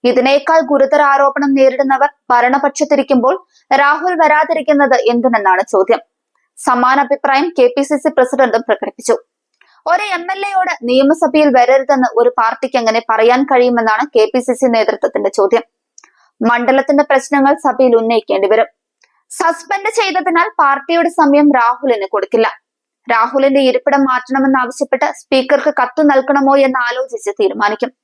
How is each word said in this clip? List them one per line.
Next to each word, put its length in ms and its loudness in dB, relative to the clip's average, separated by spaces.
ഇതിനേക്കാൾ 560 2
ഗുരുതര 420 0
ആരോപണം 520 0
നേരിടുന്നവർ 560 2
ഭരണപക്ഷത്തിരിക്കുമ്പോൾ 1040 0
രാഹുൽ 440 0
വരാതിരിക്കുന്നത് 880 2
എന്തിനെന്നാണ് 680 0
ചോദ്യം. 320 0
സമാന 420 0
അഭിപ്രായം 480 -2
കെ 180 2
പി 160 0
സി 140 -2
സി 120 -4
പ്രസിഡന്റും 540 0
പ്രകടിപ്പിച്ചു. 540 -4
ഒരു 180 0
എം 260 -8
എൽ 160 -8
എയോട് 260 -4
നിയമസഭയിൽ 680 2
വരരുതെന്ന് 680 2
ഒരു 220 2
പാർട്ടിക്ക് 420 -2
എങ്ങനെ 220 0
പറയാൻ 440 2
കഴിയുമെന്നാണ് 640 0
കെ 180 2
പി 160 -2
സി 140 -4
സി 120 -2
നേതൃത്വത്തിന്റെ 640 -2
ചോദ്യം. 340 0
മണ്ഡലത്തിന്റെ 640 0
പ്രശ്നങ്ങൾ 500 0
സഭയിൽ 420 0
ഉന്നയിക്കേണ്ടി 520 -2
വരും. 200 2
സസ്പെൻഡ് 600 -4
ചെയ്തതിനാൽ 580 -2
പാർട്ടിയുടെ 500 0
സമയം 420 2
രാഹുലിന് 560 -2
കൊടുക്കില്ല. 420 -2
രാഹുലിന്റെ 520 0
ഇരിപ്പിടം 440 0
മാറ്റണമെന്നാവശ്യപ്പെട്ട് 1080 -2
സ്പീക്കർക്ക് 600 -2
കത്ത് 280 -2
നൽകണമോ 560 2
എന്ന് 200 0
ആലോചിച്ച് 520 -6
തീരുമാനിക്കും. 600 -2